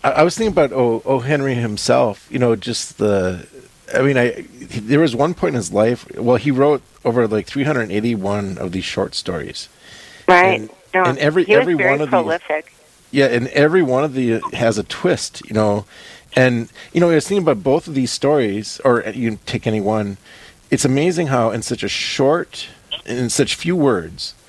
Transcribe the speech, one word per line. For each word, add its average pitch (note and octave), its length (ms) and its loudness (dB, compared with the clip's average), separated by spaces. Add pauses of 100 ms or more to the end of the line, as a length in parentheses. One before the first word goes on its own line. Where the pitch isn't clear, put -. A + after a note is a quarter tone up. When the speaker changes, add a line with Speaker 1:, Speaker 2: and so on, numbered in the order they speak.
Speaker 1:
I, C#3+ 80 2
I D#3 120 4
was F3 140 2
thinking A3 140 0
about D3+ 220 2
O, A#2+ 320 2
O. C3+ 140 2
Henry C3+ 360 0
himself. A#2+ 760 0
You C#3 100 -6
know, A#2 180 2
just - 400 -8
the, F#2+ 500 0 (460)
I - 80 2
mean, C3+ 160 2
I, A#2+ 140 2 (100)
he, - 400 -12
there B2 180 2
was C#3+ 160 2
one D3+ 180 0
point F3 200 -2
in - 20 -4
his F#2 160 -4
life, A2 340 0 (120)
well, A#2+ 180 2
he A#2+ 160 0
wrote C#3 300 2 (240)
over, A#2+ 200 2
like, G#2+ 200 -2
three C#3 180 -4
hundred B2+ 260 -2
eighty-one G2+ 680 -2
of F2+ 160 -8
these F#2 100 -4
short - 320 -6
stories. - 540 -10 (580)
Speaker 2:
Right. F3+ 320 6
Speaker 1:
And, A2 100 -12 (240)
Speaker 2:
No, F#3 100 2
Speaker 1:
and E3 140 0
every, D3+ 280 2
Speaker 2:
he G3+ 80 4
was A3+ 80 6
Speaker 1:
every F3 140 0
Speaker 2:
very F#3 160 2
Speaker 1:
one C#3+ 100 0
of D3+ 80 -4
Speaker 2:
prolific. E3 560 -2
Speaker 1:
these, - 80 -20 (380)
yeah, C#3 160 4
and A#2+ 220 0
every D3+ 340 4
one C3 200 2
of D3+ 100 -4
the A#2+ 280 0 (100)
has A2+ 260 0
a G#2 60 -4
twist, - 640 -4
you - 60 -12
know. G#2 320 0 (500)
And, B2 340 2 (220)
you E3 80 0
know, E3+ 100 4
I E3 60 4
was D3 120 2
thinking G3 140 0
about D#3 220 0
both D3 240 0
of D#3 80 -8
these C3 160 0
stories, A2+ 720 -2
or A#2+ 240 4
you A2+ 380 -4
take - 200 -6
any A2 160 0
one, G2+ 360 -2 (520)
it's C3 160 0
amazing D#3 420 0
how A#2 240 2
in A2 100 -4
such - 220 -6
a G#2 40 -4
short, - 800 -2 (380)
in B2 240 -4
such - 260 0
few F3 200 -2
words G#2 600 -2 (140)